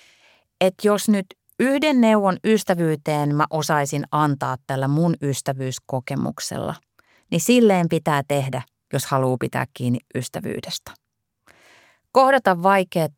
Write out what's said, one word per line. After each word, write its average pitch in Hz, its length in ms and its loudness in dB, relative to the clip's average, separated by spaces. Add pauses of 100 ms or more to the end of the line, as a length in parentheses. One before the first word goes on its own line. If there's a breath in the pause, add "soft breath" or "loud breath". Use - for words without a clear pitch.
(600 soft breath)
Et 185 220 2
jos 208 260 0
nyt 196 180 0 (340)
yhden 277 400 2
neuvon 214 440 4
ystävyyteen 160 920 0
mä 147 160 2
osaisin 147 600 -2
antaa 143 460 -2 (100)
tällä 135 220 -2
mun 160 340 2
ystävyyskokemuksella, 135 1500 -6 (560 soft breath)
niin 170 100 2
silleen 202 480 4
pitää 160 400 0
tehdä, 135 340 -2 (300)
jos 135 140 -2
haluu 131 320 0
pitää 127 360 -4
kiinni 123 240 -2 (160)
ystävyydestä. - 760 -10 (1200 soft breath)
Kohdata 247 500 4
vaikeat 180 560 0